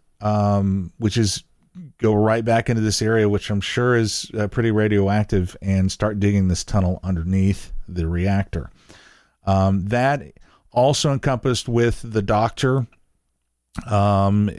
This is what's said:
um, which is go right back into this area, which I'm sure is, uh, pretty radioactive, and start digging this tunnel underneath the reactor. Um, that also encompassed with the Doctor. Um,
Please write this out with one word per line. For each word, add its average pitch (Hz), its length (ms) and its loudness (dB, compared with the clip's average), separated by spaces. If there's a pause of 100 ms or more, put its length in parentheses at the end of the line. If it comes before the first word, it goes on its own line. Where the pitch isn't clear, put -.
(220)
um, 101 800 0
which 110 180 0
is 107 260 -2 (560)
go 110 140 2
right 110 300 2
back 117 260 0
into 117 120 0
this 107 200 0
area, 110 280 2
which 101 200 -2
I'm 101 120 -2
sure 123 340 0
is, 113 420 -2
uh, 104 100 -2
pretty 113 240 0
radioactive, 104 880 2
and 95 300 0
start 107 280 -2
digging 101 280 2
this 87 160 -2
tunnel 92 400 0
underneath 95 680 -2 (160)
the 87 200 -6
reactor. 90 640 -2 (760)
Um, 95 400 2
that 123 380 0 (480)
also 139 400 2
encompassed 127 580 -2
with 117 340 2
the 110 180 -2
Doctor. 113 640 0 (1000)
Um, 101 680 2